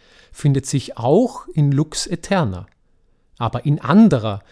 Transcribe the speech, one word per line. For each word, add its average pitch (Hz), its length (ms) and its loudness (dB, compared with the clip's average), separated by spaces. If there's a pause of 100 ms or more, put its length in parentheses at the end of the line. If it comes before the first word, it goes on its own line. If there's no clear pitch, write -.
(320)
findet 135 340 0
sich - 320 -6
auch 151 520 0
in 143 220 0
Lux 143 360 -2
Aeterna, 131 580 -4 (720)
aber 120 300 -4
in 143 120 0
anderer, 127 600 4 (100)